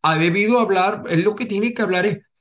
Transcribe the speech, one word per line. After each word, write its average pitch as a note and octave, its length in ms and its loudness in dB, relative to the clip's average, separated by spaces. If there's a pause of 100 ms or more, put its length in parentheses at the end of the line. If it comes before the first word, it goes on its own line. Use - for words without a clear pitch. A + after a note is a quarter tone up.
Ha D#3 140 2
debido G3+ 460 2
hablar, G3 480 0
él E3+ 140 2
lo G#3+ 120 0
que A#3+ 100 -8
tiene G#3 280 -2
que A#3 80 -4
hablar F#3 240 0
es G3+ 140 -2 (220)